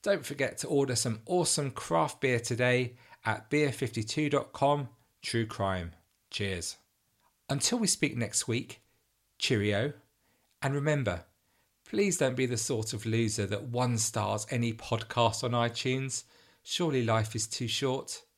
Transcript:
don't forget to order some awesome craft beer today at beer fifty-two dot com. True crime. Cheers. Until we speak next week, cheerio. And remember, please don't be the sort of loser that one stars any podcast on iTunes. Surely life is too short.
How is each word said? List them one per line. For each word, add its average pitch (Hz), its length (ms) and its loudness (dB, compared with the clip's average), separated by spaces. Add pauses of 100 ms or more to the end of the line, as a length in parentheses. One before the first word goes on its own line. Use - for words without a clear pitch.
don't 190 220 0
forget 139 340 -4
to - 80 -8
order 139 300 2
some 110 300 0
awesome 160 440 2
craft - 520 -2
beer 127 180 4
today 123 540 2 (320)
at 110 240 -2
beer 147 200 4
fifty-two 123 600 -2
dot 139 240 0
com. 143 340 2 (320)
True 117 240 -2
crime. 95 480 -4 (380)
Cheers. 95 480 -6 (720)
Until 147 280 0
we 220 80 2
speak 120 300 0
next - 320 -2
week, 113 320 -4 (580)
cheerio. 104 540 2 (720)
And 135 120 -2
remember, 139 500 0 (600)
please 196 300 2
don't 127 200 2
be 131 100 2
the 120 100 0
sort 110 380 -2
of 107 100 -6
loser 110 420 2
that 101 180 -4
one 120 340 0
stars 104 520 -2
any 117 220 0
podcast 113 720 0
on 123 60 0
iTunes. 123 760 -2 (380)
Surely 139 420 0
life 110 320 2
is 107 100 -2
too - 220 -6
short. - 540 -2 (160)